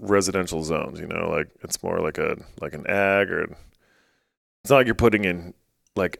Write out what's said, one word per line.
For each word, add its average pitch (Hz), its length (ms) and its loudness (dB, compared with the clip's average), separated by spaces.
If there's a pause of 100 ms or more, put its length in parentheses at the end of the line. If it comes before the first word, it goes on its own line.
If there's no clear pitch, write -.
residential 95 640 0
zones, 78 340 -4
you 80 80 -12
know? 85 240 -4
Like, 78 160 -2 (160)
it's - 220 -8
more 87 160 -2
like 80 180 -2
a, 78 180 -2 (240)
like, 73 140 -8
an 76 140 -12
ag 98 420 2
or, 82 140 -2
it's - 1300 -18
not 135 80 8
like 127 80 6
you're 113 100 2
putting 107 280 4
in, 87 300 -4 (400)
like, 90 260 -2